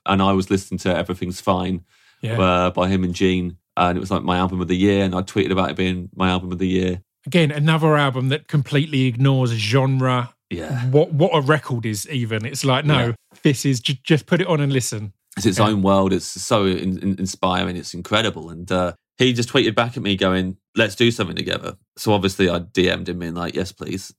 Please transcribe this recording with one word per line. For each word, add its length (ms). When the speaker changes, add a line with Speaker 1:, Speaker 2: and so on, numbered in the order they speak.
Speaker 1:
and 160
I 120
was 160
listening 300
to 160
Everything's 440
Fine, 420
Speaker 2:
Yeah. 180
Speaker 1:
uh, 300
by 200
him 160
and 100
Gene. 400
And 200
it 40
was, 100
like, 120
my 140
album 220
of 80
the 80
year. 300
And 100
I 60
tweeted 300
about 200
it 60
being 360
my 160
album 220
of 80
the 80
year. 340
Speaker 2:
Again, 240
another 460
album 320
that 220
completely 560
ignores 460
genre. 840
Speaker 1:
Yeah. 380
Speaker 2:
What, 260
what 200
a 60
record 460
is 240
even. 360
It's 200
like, 180
no, 240
Speaker 1:
Yeah. 60
Speaker 2:
this 220
is, 140
ju-, 240
just 220
put 160
it 60
on 120
and 140
listen. 400
Speaker 1:
It's 80
its 140
Speaker 2:
Yeah. 80
Speaker 1:
own 140
world. 300
It's 140
so 400
in, 340
in, 200
inspiring. 580
It's 160
incredible. 560
And, 200
uh, 240
he 160
just 160
tweeted 260
back 220
at 60
me 120
going, 400
"Let's 180
do 160
something 240
together." 400
So 160
obviously 360
I 100
D 300
M'd 200
him 100
being 160
like, 180
"Yes, 200
please." 460